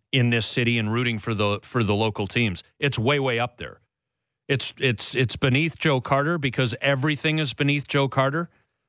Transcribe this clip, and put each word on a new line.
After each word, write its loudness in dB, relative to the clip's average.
in 4
this 2
city 0
and -2
rooting -2
for -4
the, 0
for -2
the 2
local 0
teams. 0
It's -2
way, 2
way 0
up -4
there. -14
It's, -2
it's, -2
it's 0
beneath 0
Joe 2
Carter 0
because -2
everything 0
is -2
beneath 0
Joe 2
Carter, 0